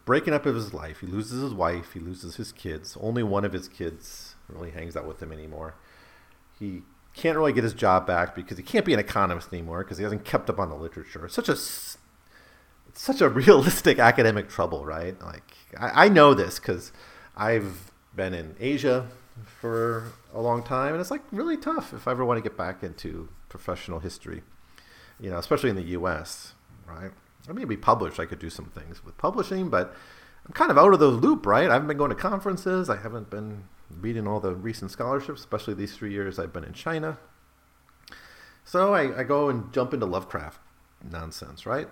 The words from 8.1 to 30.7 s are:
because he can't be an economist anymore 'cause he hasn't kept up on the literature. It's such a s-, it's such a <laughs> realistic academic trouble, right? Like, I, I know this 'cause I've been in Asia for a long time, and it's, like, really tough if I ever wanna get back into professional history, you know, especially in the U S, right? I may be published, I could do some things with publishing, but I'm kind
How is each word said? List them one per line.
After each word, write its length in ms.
because 220
he 60
can't 240
be 80
an 60
economist 520
anymore 320
'cause 140
he 60
hasn't 200
kept 240
up 100
on 120
the 60
literature. 500
It's 80
such 140
a 40
s-, 460
it's 140
such 180
a 80
<laughs> 0
realistic 720
academic 500
trouble, 360
right? 380
Like, 320
I, 280
I 20
know 260
this 240
'cause 320
I've 560
been 180
in 240
Asia 480
for 680
a 60
long 240
time, 300
and 60
it's, 100
like, 200
really 260
tough 360
if 160
I 20
ever 140
wanna 160
get 160
back 260
into 460
professional 520
history, 420
you 100
know, 80
especially 320
in 60
the 60
U 260
S, 460
right? 260
I 40
may 120
be 120
published, 440
I 60
could 140
do 100
some 160
things 380
with 120
publishing, 540
but 240
I'm 80
kind 180